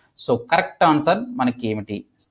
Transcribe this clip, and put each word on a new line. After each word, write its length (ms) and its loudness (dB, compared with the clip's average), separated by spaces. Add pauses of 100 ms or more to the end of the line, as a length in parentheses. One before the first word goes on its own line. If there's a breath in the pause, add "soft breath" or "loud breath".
(200)
So, 180 0 (140)
కరెక్ట్ 320 0
ఆన్సర్ 340 4 (120)
మనకి 380 -2
ఏమిటి 380 -6 (260)